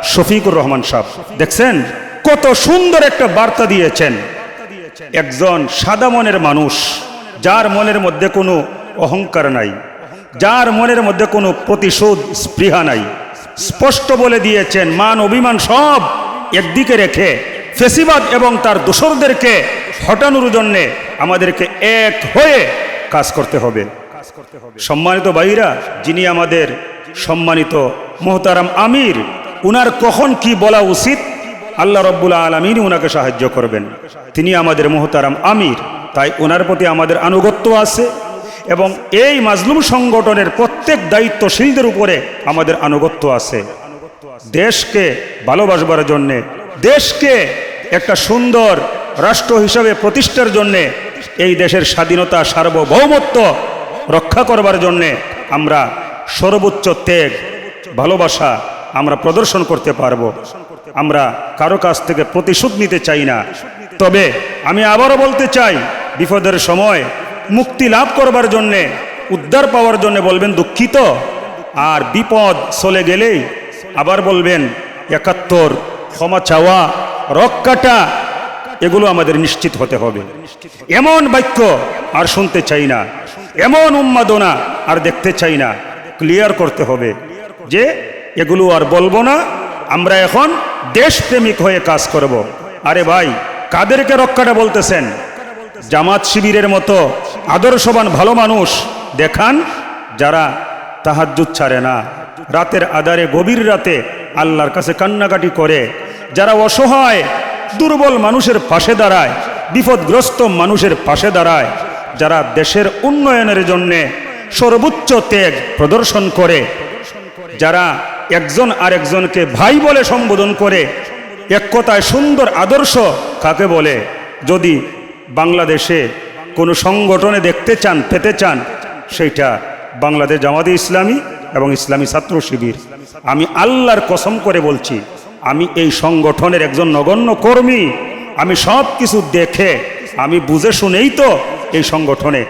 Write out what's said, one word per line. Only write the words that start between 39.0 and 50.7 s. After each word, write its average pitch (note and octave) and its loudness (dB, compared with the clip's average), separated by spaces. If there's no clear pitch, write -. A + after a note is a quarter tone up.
এই C4 4
মাজলুম G#3+ 2
সংগঠনের A3 2
প্রত্যেক A#3+ -2
দায়িত্বশীলদের A#3 2
উপরে F#3+ 0
আমাদের D#3+ 0
আনুগত্য D3 0
আছে। A#2+ -2
দেশকে F#3 0
ভালোবাসবার E3 2
জন্যে, C#3 0
দেশকে C4 2
একটা F3+ 0
সুন্দর A#3 2
রাষ্ট্র - 0
হিসাবে A3 2
প্রতিষ্ঠার G#3+ 0
জন্যে, G3+ 0